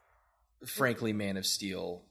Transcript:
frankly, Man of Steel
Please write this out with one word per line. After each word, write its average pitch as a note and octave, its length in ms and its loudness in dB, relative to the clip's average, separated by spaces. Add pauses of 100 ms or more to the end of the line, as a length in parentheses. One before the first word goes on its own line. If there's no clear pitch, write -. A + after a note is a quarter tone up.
(640)
frankly, A#2+ 480 2
Man G2 240 0
of F#2+ 80 -2
Steel F2+ 640 -2